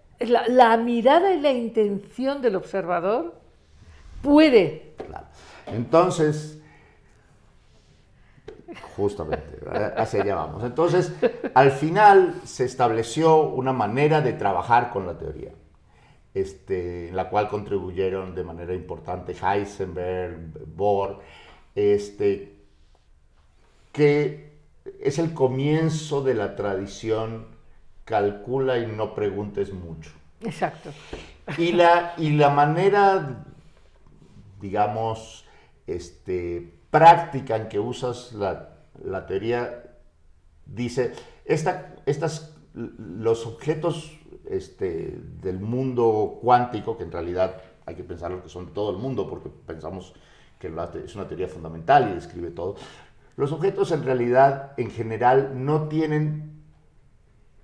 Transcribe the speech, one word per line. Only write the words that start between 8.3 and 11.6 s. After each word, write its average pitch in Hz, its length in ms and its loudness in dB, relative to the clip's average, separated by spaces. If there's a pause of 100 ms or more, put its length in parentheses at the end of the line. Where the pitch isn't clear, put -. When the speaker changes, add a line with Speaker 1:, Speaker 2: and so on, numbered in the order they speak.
Speaker 2:
justamente, - 680 -4
¿verdad? - 320 -4
Hacia 110 260 -2
allá 101 140 0
vamos. 78 280 -6
Entonces, 160 480 2 (420)
al 139 160 8